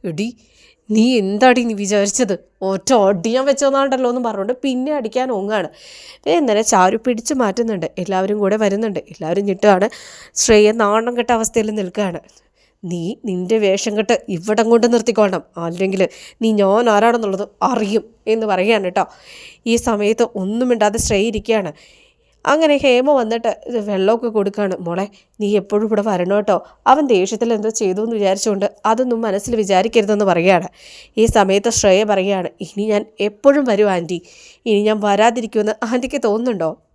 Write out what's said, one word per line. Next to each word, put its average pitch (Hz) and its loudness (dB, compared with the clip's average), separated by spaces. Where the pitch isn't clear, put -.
"എടി, 196 -6
നീ 220 4
എന്താടി 214 2
നീ 226 -4
വിചാരിച്ചത്? 202 -2
ഒറ്റ 190 -4
ഓടിയാൻ 208 2
വെച്ചോന്നാണ്ടല്ലോ" 269 0
എന്നും 247 -2
പറഞ്ഞുകൊണ്ട് 214 -4
പിന്നെ 262 -2
അടിക്കാൻ 254 -4
ഓങ്ങാണ്. 202 -4
ഇന്നലെ 247 2
ചാരു 196 2
പിടിച്ചു 247 -4
മാറ്റുന്നുണ്ട്, 214 -2
എല്ലാവരും 190 -2
കൂടെ 202 0
വരുന്നുണ്ട്. 202 -2
എല്ലാവരും 175 -4
ഞെട്ടുകയാണ്. 196 2
ശ്രേയ 214 4
നാണം 226 0
കെട്ട 240 -2
അവസ്ഥയിൽ 220 -2
നിൽക്കുകയാണ്. 190 -6
"നീ 175 -6
നിൻ്റെ 185 -2
വേഷം 202 0
കെട്ട് 220 2
ഇവിടം 208 0
കൊണ്ട് 233 4
നിർത്തിക്കൊള്ളണം, 214 0
അല്ലെങ്കിൽ 185 -2
നീ 226 0
ഞാൻ 208 2
ആരാണെന്നുള്ളത് 208 2
അറിയും" 220 0
എന്ന് 220 0
പറയുകയാണ് 202 0
കേട്ടോ. 180 -2
ഈ 233 2
സമയത്ത് 220 0
ഒന്നും 214 -2
മിണ്ടാതെ 208 0
ശ്രേയ 202 0
ഇരിക്കുകയാണ്. 214 -4
അങ്ങനെ 302 4
ഹേമ 262 2
വന്നിട്ട് 233 0
ഇത് 233 -4
വെള്ളമൊക്കെ 208 0
കൊടുക്കുകയാണ്. 202 -2
"മോളെ, 180 -4
നീ 208 -2
എപ്പോഴും 208 0
ഇവിടെ 208 0
വരണം 190 0
കേട്ടോ. 208 2
അവൻ 294 6
ദേഷ്യത്തിൽ 233 0
എന്തോ 220 -2
ചെയ്തു 202 -2
എന്ന് 226 -4
വിചാരിച്ചുകൊണ്ട് 196 0
അതൊന്നും 233 0
മനസ്സിൽ 214 -4
വിചാരിക്കരുതെന്ന്" 208 2
പറയുകയാണ്. 175 2
ഈ 220 4
സമയത്ത് 202 2
ശ്രേയ 208 4
പറയുകയാണ്, 196 -2
"ഇനി 202 -6
ഞാൻ 208 0
എപ്പോഴും 269 2
വരും 208 2
ആൻറ്റി, 170 -4
ഇനി 208 2
ഞാൻ 214 0
വരാതിരിക്കുമെന്ന് 214 0
ആൻറ്റിക്ക് 262 -4
തോന്നുന്നുണ്ടോ? 214 -2